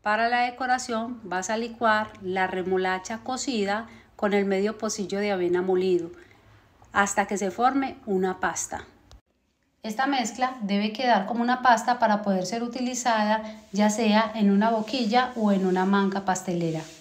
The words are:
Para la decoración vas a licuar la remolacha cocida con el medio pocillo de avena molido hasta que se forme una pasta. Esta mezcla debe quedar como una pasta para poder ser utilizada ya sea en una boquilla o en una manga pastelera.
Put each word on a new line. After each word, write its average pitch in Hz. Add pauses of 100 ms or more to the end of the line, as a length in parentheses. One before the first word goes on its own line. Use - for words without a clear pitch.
Para 220
la 240
decoración 247
vas 185
a 220
licuar 226 (100)
la 185
remolacha 185
cocida 226 (280)
con 202
el 202
medio 196
pocillo 196
de 208
avena 180
molido 185 (800)
hasta 202
que 202
se 190
forme 262 (100)
una 185
pasta. - (960)
Esta 220
mezcla 254
debe 202
quedar 240
como 233
una 247
pasta 240
para 208
poder 185
ser 233
utilizada 240 (280)
ya 208
sea 220
en 208
una 208
boquilla 247
o 214
en 190
una 185
manga 196
pastelera. 170 (200)